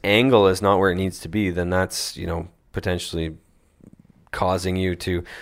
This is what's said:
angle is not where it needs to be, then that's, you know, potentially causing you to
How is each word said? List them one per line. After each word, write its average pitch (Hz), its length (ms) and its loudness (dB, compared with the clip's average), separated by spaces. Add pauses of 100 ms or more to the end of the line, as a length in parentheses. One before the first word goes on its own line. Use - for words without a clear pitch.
angle 110 420 6
is 95 140 2
not 98 180 4
where 95 120 4
it 87 60 0
needs 92 240 -4
to - 80 -12
be, 98 200 0
then 87 220 -2
that's, - 480 -2
you 92 80 -6
know, 85 220 -6 (240)
potentially 87 640 -4 (920)
causing 92 460 -2
you 92 180 0
to 87 300 -4 (180)